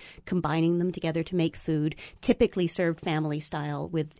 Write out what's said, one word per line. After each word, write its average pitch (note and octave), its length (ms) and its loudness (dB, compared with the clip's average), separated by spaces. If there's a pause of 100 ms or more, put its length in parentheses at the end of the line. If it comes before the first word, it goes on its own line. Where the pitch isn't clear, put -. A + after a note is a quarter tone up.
(240)
combining E3 540 2
them F3 120 0
together E3 320 -2
to F3+ 140 -4
make E3 180 2
food, D3+ 400 0 (260)
typically G3 460 4
served E3+ 320 0
family D#3 400 -2
style D3 500 -4
with D#3 320 -4